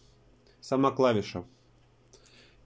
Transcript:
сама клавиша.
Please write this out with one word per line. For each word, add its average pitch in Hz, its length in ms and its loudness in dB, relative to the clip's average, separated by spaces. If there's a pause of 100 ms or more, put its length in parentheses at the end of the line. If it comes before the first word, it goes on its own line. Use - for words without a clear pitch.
(600)
сама 135 320 0
клавиша. 110 520 0 (1200)